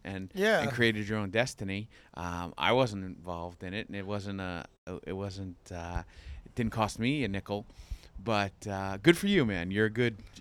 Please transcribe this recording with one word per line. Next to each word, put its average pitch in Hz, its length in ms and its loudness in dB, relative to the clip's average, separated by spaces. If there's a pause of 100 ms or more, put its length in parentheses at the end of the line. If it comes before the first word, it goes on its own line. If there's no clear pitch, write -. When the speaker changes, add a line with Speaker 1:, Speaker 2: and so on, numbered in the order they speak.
Speaker 1:
and, 95 300 -6
Speaker 2:
Yeah. 196 280 4
Speaker 1:
and 143 100 0
created 113 360 4
your 110 120 0
own 98 120 -2
destiny. 107 580 0 (260)
Um, 87 420 -6
I 90 160 4
wasn't 110 320 2
involved 87 580 -8
in 92 100 -8
it, 104 140 -6
and - 80 -8
it 98 100 -4
wasn't 98 360 -4
a, 90 240 -6 (420)
it 87 60 -4
wasn't, 95 440 -6 (140)
uh, 85 320 -6 (420)
it - 100 -18
didn't 113 180 0
cost 107 260 0
me 131 240 2
a 110 40 0
nickel. 101 380 -4 (580)
But, 101 420 2
uh, 98 380 -2
good 170 140 8
for 202 100 -2
you, 190 180 6
man. 92 260 0
You're 107 160 4
a - 20 4
good. 117 280 0 (240)